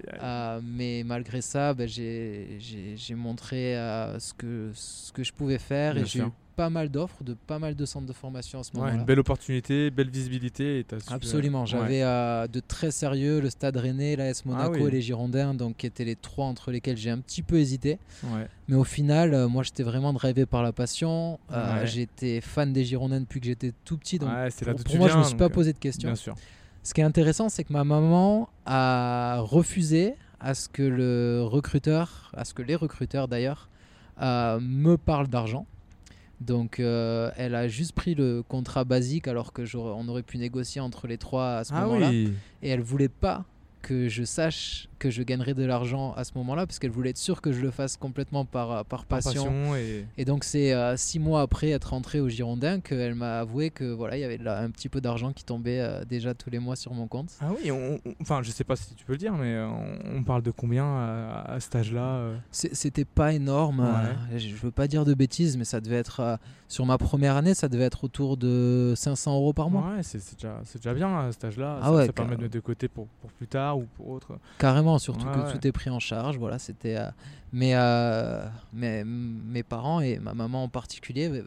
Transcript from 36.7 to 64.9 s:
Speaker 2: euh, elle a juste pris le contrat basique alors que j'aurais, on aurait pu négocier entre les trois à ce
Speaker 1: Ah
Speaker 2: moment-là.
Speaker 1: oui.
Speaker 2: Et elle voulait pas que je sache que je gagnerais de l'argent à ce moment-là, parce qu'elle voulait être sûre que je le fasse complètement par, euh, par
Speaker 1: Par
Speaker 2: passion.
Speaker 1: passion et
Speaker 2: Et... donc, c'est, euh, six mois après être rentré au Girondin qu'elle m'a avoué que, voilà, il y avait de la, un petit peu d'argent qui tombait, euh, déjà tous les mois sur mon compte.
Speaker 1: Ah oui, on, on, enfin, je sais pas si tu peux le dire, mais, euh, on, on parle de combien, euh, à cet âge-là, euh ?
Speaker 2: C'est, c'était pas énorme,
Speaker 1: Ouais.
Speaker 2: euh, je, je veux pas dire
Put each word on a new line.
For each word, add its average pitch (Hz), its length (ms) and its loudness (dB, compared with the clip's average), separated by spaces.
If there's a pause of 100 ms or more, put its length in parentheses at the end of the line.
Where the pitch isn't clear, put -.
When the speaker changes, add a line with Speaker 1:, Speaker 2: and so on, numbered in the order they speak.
Speaker 2:
euh, 117 580 0
elle 120 200 -2
a 120 100 0
juste 127 260 -4
pris - 220 0
le 123 320 2
contrat 131 380 -2
basique 127 420 2
alors 120 260 -4
que 120 120 -6
j'aurais, 113 320 -6
on 117 100 -6
aurait 120 160 -4
pu - 160 -8
négocier 123 420 -4
entre 127 280 -8
les 117 100 -6
trois 127 380 -2
à 113 80 -2
ce 143 100 -8
Speaker 1:
Ah 165 120 0
Speaker 2:
moment-là. 208 240 4
Speaker 1:
oui. 110 220 4 (300)
Speaker 2:
Et 139 60 -4
elle 127 120 2
voulait 135 280 2
pas 185 360 -2 (380)
que 123 260 0
je 113 160 -2
sache - 640 -2 (100)
que 135 120 0
je 117 120 -2
gagnerais 127 320 -2
de 131 100 0
l'argent 127 520 0
à 123 80 -6
ce - 100 -12
moment-là, 131 320 -2
parce - 140 -10
qu'elle 127 100 -2
voulait 127 200 -2
être 123 80 -6
sûre - 220 -2
que 147 120 0
je 123 80 0
le 131 100 0
fasse 131 260 -4
complètement 139 480 -4
par, 120 280 -4
euh, 107 100 -2
par 120 220 -8
Speaker 1:
Par 127 180 0
Speaker 2:
passion. 139 220 0
Speaker 1:
passion 139 320 0
et 110 280 -4 (120)
Speaker 2:
Et... 135 80 -4
donc, 139 180 0
c'est, 143 300 2
euh, 123 240 2
six - 240 -2
mois 156 220 4
après 151 280 2
être 143 200 0
rentré 131 280 -2
au 135 100 4
Girondin 120 520 -2
qu'elle 123 340 -2
m'a 117 240 -2
avoué 123 320 -2
que, 139 140 -6
voilà, 117 320 -4
il 143 40 -2
y 139 40 -4
avait 117 140 -4
de 117 60 -8
la, 104 160 -2
un 117 100 -2
petit - 180 -8
peu 135 120 -4
d'argent 123 320 0
qui - 120 -14
tombait, 120 360 -2
euh, 107 240 -4
déjà 120 300 -4
tous - 160 -14
les 120 80 -2
mois 123 160 -4
sur 123 200 -10
mon 117 120 -4
compte. 139 240 -6 (100)
Speaker 1:
Ah 147 100 -2 (120)
oui, 156 80 -2
on, 131 340 -2
on, 120 160 -8
enfin, 143 220 -2
je 113 80 -6
sais 131 140 -4
pas 131 100 -2
si - 220 -6
tu - 80 -20
peux 127 80 -6
le 139 60 -2
dire, 202 160 -2
mais, 123 200 0
euh, 110 140 -2
on, 110 500 -6
on 127 60 0
parle 123 180 2
de 117 80 0
combien, 123 340 0
euh, 113 640 -2
à 127 140 -6
cet - 160 -4
âge-là, 120 400 0
euh ? 117 200 -4 (140)
Speaker 2:
C'est, - 240 -4
c'était 143 300 0
pas 156 280 2
énorme, 143 480 2
Speaker 1:
Ouais. 123 60 6
Speaker 2:
euh, 117 520 0
je, 110 100 -4
je 104 80 -8
veux 120 160 -4
pas 139 160 2
dire 151 160 2